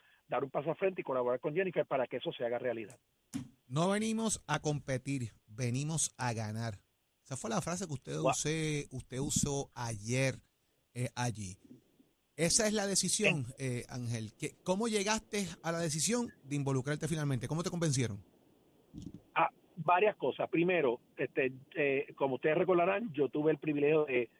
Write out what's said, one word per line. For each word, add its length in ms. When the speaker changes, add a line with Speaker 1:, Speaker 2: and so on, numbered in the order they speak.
Speaker 1:
dar 160
un 60
paso 220
al 40
frente 260
y 20
colaborar 360
con 160
Jennifer 300
para 220
que 100
eso 160
se 100
haga 140
realidad. 400
Speaker 2:
No 240
venimos 560
a 120
competir, 720
venimos 720
a 160
ganar. 460
Esa 140
fue 120
la 120
frase 260
que 60
usted 240
Speaker 1:
Gua- 140
Speaker 2:
use-, 600
usted 280
usó 540
ayer, 600
eh, 220
allí. 420
Esa 320
es 60
la 120
decisión, 600
eh, 320
Ángel. 480
¿Qué, 260
cómo 240
llegaste 600
a 80
la 80
decisión 480
de 140
involucrarte 500
finalmente? 400
¿Cómo 160
te 80
convencieron? 520
Speaker 1:
Ah, 160
varias 400
cosas. 320
Primero, 500
este, 360
eh, 400
como 200
ustedes 220
recordarán, 560
yo 160
tuve 220
el 60
privilegio 480
de, 240